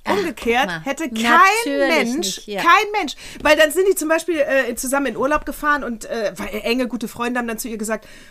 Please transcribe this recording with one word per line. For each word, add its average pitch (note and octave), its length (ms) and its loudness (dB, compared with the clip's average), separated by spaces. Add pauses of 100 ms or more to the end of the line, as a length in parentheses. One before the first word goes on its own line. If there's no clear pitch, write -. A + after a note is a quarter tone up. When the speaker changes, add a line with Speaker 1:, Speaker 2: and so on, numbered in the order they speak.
Speaker 1:
Ach, - 120 -2
Speaker 2:
Umgekehrt B3+ 520 0
Speaker 1:
guck E3+ 80 -6
mal. D#3+ 80 -12
Speaker 2:
hätte C4+ 260 -4
kein A3+ 220 0 (320)
Speaker 1:
Natürlich C#4 240 0 (260)
Speaker 2:
Mensch, - 20 -2 (200)
Speaker 1:
nicht, - 100 -16
ja. G3 160 -4
Speaker 2:
kein G#4 340 4
Mensch, F4 200 -4 (260)
weil D4+ 140 6
dann D4+ 160 4
sind F#4 180 2
die - 60 2
zum D#4 120 -4
Beispiel, E4 300 0
äh, C4+ 380 0
zusammen C4+ 300 -2
in A3+ 100 -4
Urlaub C#4+ 300 0
gefahren C#4+ 360 -2
und, A3+ 220 -8
äh, G#3+ 320 -4
weil, G3+ 180 -8
äh, G#3+ 60 -6
enge, B3 260 0
gute A#3 220 -6
Freunde A#3+ 320 -4
haben A#3 80 -6
dann A3 100 -6
zu - 80 -8
ihr A3+ 100 -8
gesagt, G#3+ 300 -6 (240)